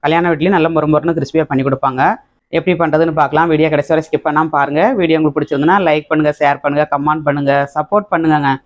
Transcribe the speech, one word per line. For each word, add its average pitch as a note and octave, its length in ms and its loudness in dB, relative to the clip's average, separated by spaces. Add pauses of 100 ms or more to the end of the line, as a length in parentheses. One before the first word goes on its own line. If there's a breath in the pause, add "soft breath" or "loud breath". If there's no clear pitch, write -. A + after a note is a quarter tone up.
கல்யாண E3+ 280 2
வீட்லயும் F3+ 240 0
நல்ல D#3+ 180 2
மொறு D3+ 180 0
மொறுன்னு D#3 240 0
கிறிஸ்பியா D3+ 320 -2
பண்ணி C3+ 200 0
கொடுப்பாங்க. C3 300 -2 (600)
எப்படி F3 240 -2
பண்றதுன்னு D#3 380 0
பார்க்கலாம். D3+ 320 0
வீடியோ D#3 200 2
கடைசி D3 200 0
வரை D#3 140 -2
ஸ்கிப் - 200 -4
பண்ணாம D#3 300 -2
பாருங்க. C#3+ 220 0 (220)
வீடியோ D#3+ 160 2
உங்களுக்கு D#3 220 0
பிடிச்சிருந்ததுன்னா D3+ 400 0 (100)
லைக் D3+ 220 -2
பண்ணுங்க, D3+ 300 0
ஷேர் C#3+ 220 0
பண்ணுங்க, D3 300 0
கமெண்ட் D3 340 -2
பண்ணுங்க, C#3+ 240 0 (240)
சப்போர்ட் G3+ 380 -2
பண்ணுங்கங்க. D3+ 380 0 (140)